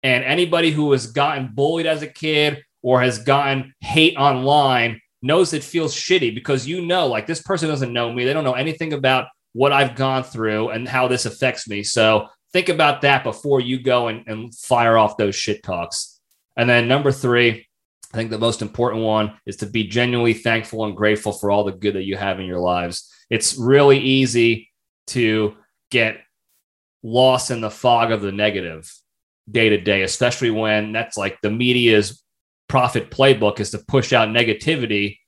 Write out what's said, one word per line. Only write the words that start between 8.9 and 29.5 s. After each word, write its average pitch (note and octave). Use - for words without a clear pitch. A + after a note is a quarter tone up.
about C3
what C3+
I've C#3
gone C3
through A2
and A#2
how B2+
this B2+
affects B2
me. G2+
So A2
think F3+
about D3+
that C#3+
before C3
you B2+
go A#2+
and, A2+
and A2+
fire A#2
off G#2+
those G2+
shit -
talks. -
And A#2+
then A#2+
number C#3
three, A#2+
I -
think A2+
the A2
most A#2
important A2+
one G#2+
is G2+
to G#2
be A2
genuinely A#2+
thankful A2
and G2
grateful G#2+
for G2+
all G#2
the G2
good G2
that F#2+
you G2
have F#2+
in F#2+
your F2+
lives. F2
It's A2+
really C#3
easy A#2
to A2
get A2+
lost B2+
in A2+
the A2
fog A#2
of A2
the G2
negative F#2+